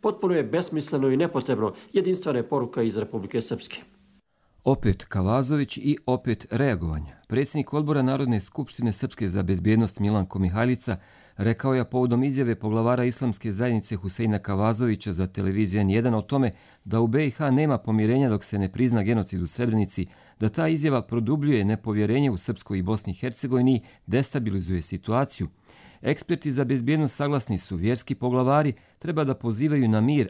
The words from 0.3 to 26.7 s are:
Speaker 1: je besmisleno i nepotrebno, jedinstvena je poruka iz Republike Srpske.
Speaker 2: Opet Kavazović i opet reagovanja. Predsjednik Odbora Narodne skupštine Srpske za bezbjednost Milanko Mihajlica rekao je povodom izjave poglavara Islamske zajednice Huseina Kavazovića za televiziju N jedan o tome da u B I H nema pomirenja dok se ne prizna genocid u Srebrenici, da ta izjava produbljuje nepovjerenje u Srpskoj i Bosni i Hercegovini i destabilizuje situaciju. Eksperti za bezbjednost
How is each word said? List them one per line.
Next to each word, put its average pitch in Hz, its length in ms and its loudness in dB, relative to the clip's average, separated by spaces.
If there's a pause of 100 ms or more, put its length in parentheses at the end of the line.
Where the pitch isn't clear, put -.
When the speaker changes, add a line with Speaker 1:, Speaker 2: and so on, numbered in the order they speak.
Speaker 1:
je 151 80 2
besmisleno 147 680 -2
i 131 80 4
nepotrebno, 127 560 0 (200)
jedinstvena 156 460 0
je 117 100 -4
poruka 127 320 -2
iz 110 160 0
Republike 107 440 -4
Srpske. - 400 -10 (840)
Speaker 2:
Opet 120 420 2
Kavazović 127 720 0
i 143 280 0
opet 127 460 -2
reagovanja. 82 640 0 (120)
Predsjednik 135 460 -2
Odbora 147 280 2
Narodne 127 400 2
skupštine 117 520 -4
Srpske 117 340 -6
za 95 160 -2
bezbjednost 98 560 2
Milanko 101 400 0
Mihajlica 110 580 0 (400)
rekao 117 360 0
je 123 160 0
povodom 127 340 2
izjave 131 320 0
poglavara 113 480 0
Islamske 120 480 -2
zajednice 113 440 -2
Huseina 101 440 -2
Kavazovića 104 720 0
za 92 140 0
televiziju 98 540 0
N 98 80 4
jedan 117 240 2
o 110 80 0
tome 135 300 0 (320)
da 110 160 0
u 117 80 4
B 139 180 2
I 135 60 -2
H 147 200 -2
nema 147 260 2
pomirenja 113 520 2
dok 104 140 0
se 101 160 -4
ne 95 120 0
prizna 117 320 2
genocid 98 380 -2
u 87 60 -4
Srebrenici, 110 600 -2 (320)
da 110 100 2
ta 160 180 0
izjava 147 340 2
produbljuje 120 640 0
nepovjerenje 107 680 2
u 92 60 -2
Srpskoj 101 420 -6
i - 20 -2
Bosni 101 320 -2
i - 20 -8
Hercegovini 127 600 0
i 113 60 -2 (260)
destabilizuje 98 720 -2
situaciju. 110 680 -4 (540)
Eksperti 151 500 -2
za 131 120 0
bezbjednost 135 520 0